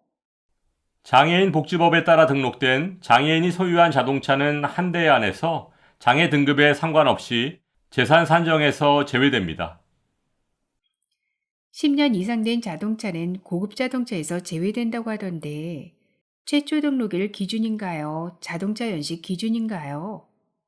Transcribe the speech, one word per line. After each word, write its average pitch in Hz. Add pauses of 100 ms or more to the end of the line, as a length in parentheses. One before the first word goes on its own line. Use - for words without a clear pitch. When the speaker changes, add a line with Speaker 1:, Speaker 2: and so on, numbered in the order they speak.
(1040)
Speaker 1:
장애인 170
복지법에 165
따라 160
등록된 139
장애인이 160
소유한 170
자동차는 139
한 175
대에 170
한해서 131 (280)
장애 143
등급에 147
상관없이 143 (300)
재산 147
산정에서 151
제외됩니다. 101 (1900)
Speaker 2:
십 294
년 285
이상 220
된 233
자동차는 185
고급 190
자동차에서 233
제외된다고 220
하던데 160 (540)
최초 294
등록일 214
기준인가요? 180
자동차 208
연식 165
기준인가요? 190 (420)